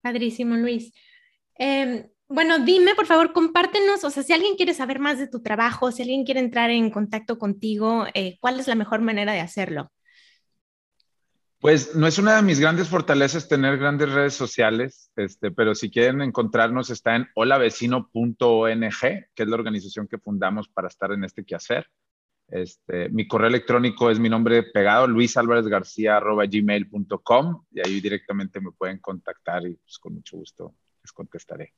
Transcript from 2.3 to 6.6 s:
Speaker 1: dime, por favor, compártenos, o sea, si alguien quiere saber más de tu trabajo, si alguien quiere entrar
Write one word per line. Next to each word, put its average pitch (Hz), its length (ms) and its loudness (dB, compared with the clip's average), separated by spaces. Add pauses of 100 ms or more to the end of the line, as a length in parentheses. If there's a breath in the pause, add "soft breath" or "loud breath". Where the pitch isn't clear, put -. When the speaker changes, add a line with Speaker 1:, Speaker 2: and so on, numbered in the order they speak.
Speaker 1:
dime, 359 340 6
por 415 100 0
favor, 330 300 4
compártenos, 349 720 2
o 285 60 -2
sea, 277 120 -6
si 302 100 0
alguien 370 240 0
quiere 359 160 0
saber 269 260 -6
más 285 200 -2
de 269 100 -6
tu 240 140 -10
trabajo, 226 500 0
si 240 80 -10
alguien 254 240 -2
quiere 262 160 -2
entrar 233 300 0